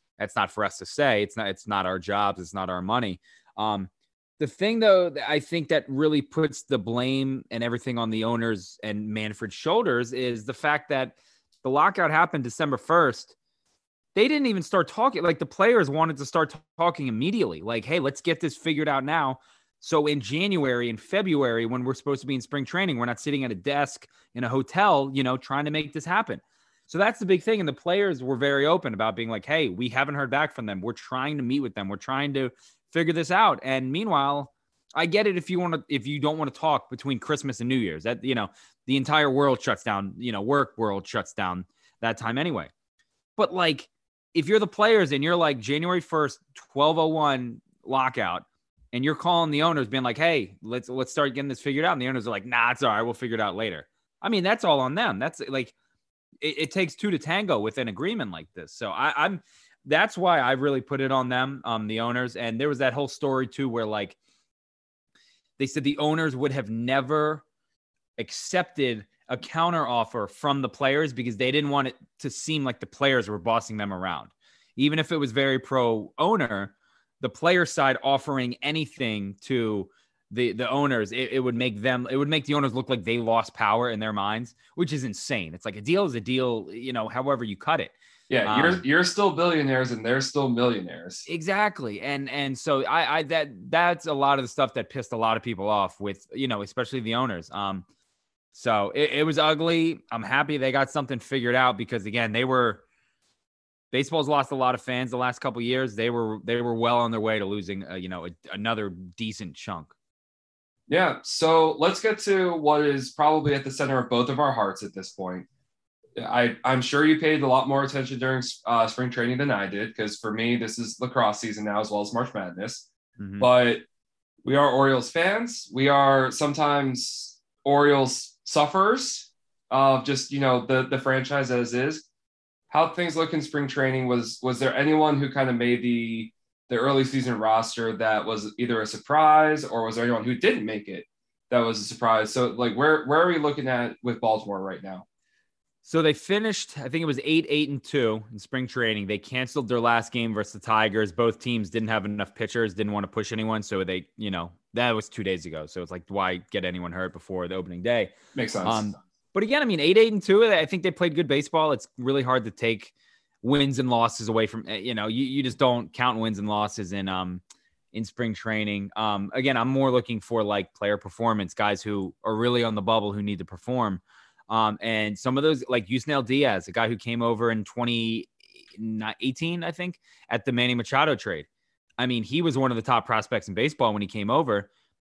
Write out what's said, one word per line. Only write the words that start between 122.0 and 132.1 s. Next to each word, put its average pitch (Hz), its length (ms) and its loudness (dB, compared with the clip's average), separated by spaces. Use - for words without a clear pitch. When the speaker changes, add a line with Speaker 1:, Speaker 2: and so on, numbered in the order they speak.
Speaker 2:
as 104 120 -6
March 120 220 -2
Madness. 95 560 -10
Speaker 1:
Mm-hmm. 98 180 -10
Speaker 2:
But 123 440 4
we 135 120 2
are 143 120 6
Orioles 131 440 4
fans. 202 600 -2
We 135 160 4
are 135 440 6
sometimes 143 1080 -2
Orioles 143 800 4
sufferers 190 880 2
of 131 340 6
just, 135 280 -2
you 139 80 -2
know, 127 260 4
the, 131 220 2
the 135 100 0
franchise 131 540 0
as 120 220 0
is. 147 340 -2